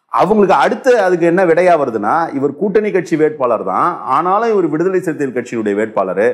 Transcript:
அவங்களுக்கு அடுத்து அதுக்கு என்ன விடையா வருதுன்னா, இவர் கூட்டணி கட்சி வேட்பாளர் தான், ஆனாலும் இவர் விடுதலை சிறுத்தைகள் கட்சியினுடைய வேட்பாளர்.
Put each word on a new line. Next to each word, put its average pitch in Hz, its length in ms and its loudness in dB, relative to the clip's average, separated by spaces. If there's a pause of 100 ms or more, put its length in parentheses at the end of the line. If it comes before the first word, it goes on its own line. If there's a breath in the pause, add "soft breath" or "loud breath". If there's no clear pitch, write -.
(120)
அவங்களுக்கு 180 420 2
அடுத்து 226 460 2
அதுக்கு 180 260 2
என்ன 175 180 2
விடையா 175 340 4
வருதுன்னா, 127 560 -2
இவர் 139 220 -2
கூட்டணி 208 340 -2
கட்சி 170 260 -2
வேட்பாளர் 123 480 0
தான், 110 380 -2
ஆனாலும் 175 480 0
இவர் 196 180 0
விடுதலை 175 320 -2
சிறுத்தைகள் 143 340 -4
கட்சியினுடைய 117 400 -4
வேட்பாளர். 101 600 -2